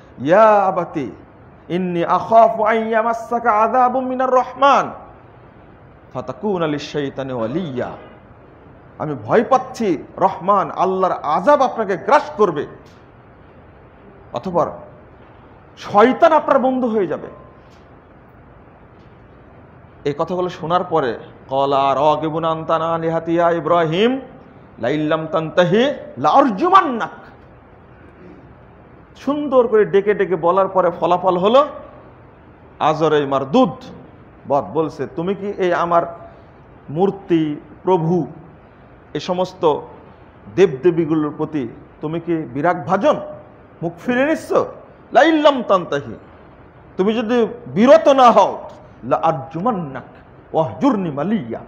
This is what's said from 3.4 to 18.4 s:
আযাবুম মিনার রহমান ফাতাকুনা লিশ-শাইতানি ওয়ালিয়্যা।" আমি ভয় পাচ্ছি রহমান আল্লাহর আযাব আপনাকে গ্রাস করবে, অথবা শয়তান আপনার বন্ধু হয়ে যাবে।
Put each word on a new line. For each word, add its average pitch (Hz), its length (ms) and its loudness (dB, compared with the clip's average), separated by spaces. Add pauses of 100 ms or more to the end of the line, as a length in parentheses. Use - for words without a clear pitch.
আযাবুম 240 540 2
মিনার 254 240 -4
রহমান 254 640 2 (1200)
ফাতাকুনা 165 540 -4
লিশ-শাইতানি 139 640 -6
ওয়ালিয়্যা।" 123 580 -6 (1080)
আমি 147 160 -6
ভয় 131 280 0
পাচ্ছি 220 600 -2 (140)
রহমান 180 540 0
আল্লাহর 185 420 0
আযাব 185 480 2
আপনাকে 220 360 -2
গ্রাস 254 400 2
করবে, 165 300 0 (1700)
অথবা 156 380 -2 (1080)
শয়তান 240 540 4
আপনার 302 280 2
বন্ধু 254 280 0
হয়ে 214 200 -2
যাবে। 123 200 -8 (2750)